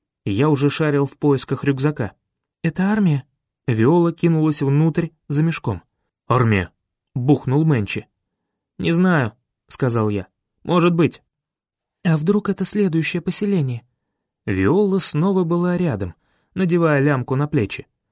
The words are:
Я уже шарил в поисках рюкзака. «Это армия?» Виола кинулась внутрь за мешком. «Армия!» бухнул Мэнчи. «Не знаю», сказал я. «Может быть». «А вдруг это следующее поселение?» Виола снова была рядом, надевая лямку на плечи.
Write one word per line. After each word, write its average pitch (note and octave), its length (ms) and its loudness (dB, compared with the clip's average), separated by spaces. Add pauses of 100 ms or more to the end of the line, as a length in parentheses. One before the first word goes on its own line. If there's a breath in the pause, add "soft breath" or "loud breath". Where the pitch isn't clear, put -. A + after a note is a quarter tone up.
(240)
Я A2 260 0
уже C#3+ 200 2
шарил C#3+ 360 0
в - 120 -10
поисках C#3 460 -2
рюкзака. C#3 500 -2 (480)
«Это E3 220 -2
армия?» F#3+ 420 0 (420)
Виола D#3+ 460 2
кинулась D#3 480 0
внутрь D3+ 480 0 (180)
за D3 160 0
мешком. B2+ 380 -4 (460)
«Армия!» A2+ 440 2 (440)
бухнул C3 500 0
Мэнчи. A#2+ 420 -2 (680)
«Не E3+ 140 -2
знаю», E3+ 420 2 (340)
сказал A#2 420 -2
я. G2+ 180 -4 (360)
«Может F3 300 2
быть». E3 300 0 (800)
«А E3 140 0
вдруг G3+ 320 0
это F#3+ 160 -2
следующее F3 560 -2
поселение?» E3+ 640 -2 (640)
Виола D#3+ 540 2
снова F#3 440 0
была F3 320 -2
рядом, A2+ 380 -4 (400)
надевая E3+ 480 2
лямку C3+ 340 0
на D3 120 0
плечи. - 400 -4 (240)